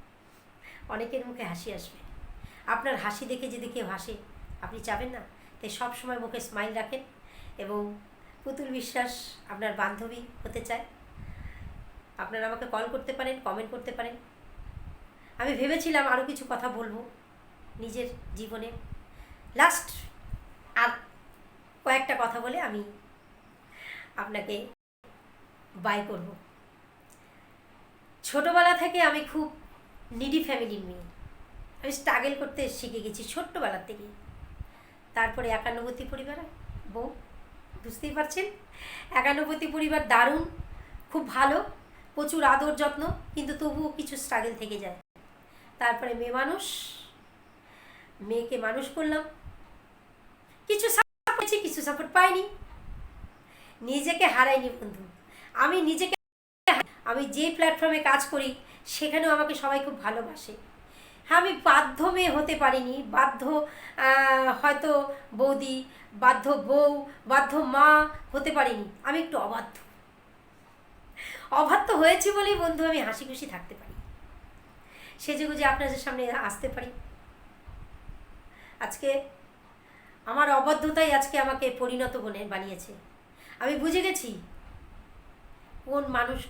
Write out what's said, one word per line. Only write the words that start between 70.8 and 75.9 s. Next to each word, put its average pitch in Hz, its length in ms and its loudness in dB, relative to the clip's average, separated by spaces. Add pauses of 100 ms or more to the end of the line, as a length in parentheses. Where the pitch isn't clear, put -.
অবাধ্য 311 380 6
হয়েছি 339 380 8
বলেই 403 240 4
বন্ধু 330 300 0
আমি 320 160 2
হাসি 220 240 -4
খুশি 262 220 -10
থাকতে 185 280 -12
পারি, - 200 -16 (1200)
সেজে 302 280 -2
গুজে 294 180 -2
আপনাদের 269 320 2